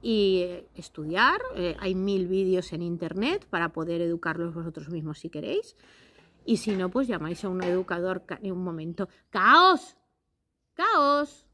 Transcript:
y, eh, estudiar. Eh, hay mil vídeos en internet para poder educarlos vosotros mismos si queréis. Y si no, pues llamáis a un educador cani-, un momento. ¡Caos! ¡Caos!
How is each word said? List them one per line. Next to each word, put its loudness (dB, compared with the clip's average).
y, 4
eh, -6
estudiar. 0
Eh, -2
hay -2
mil 0
vídeos 0
en -6
internet -4
para -2
poder -4
educarlos -4
vosotros -10
mismos -8
si -12
queréis. -6
Y 2
si -2
no, -2
pues -2
llamáis -6
a -4
un -2
educador -2
cani-, -10
un -6
momento. -6
¡Caos! 6
¡Caos! 2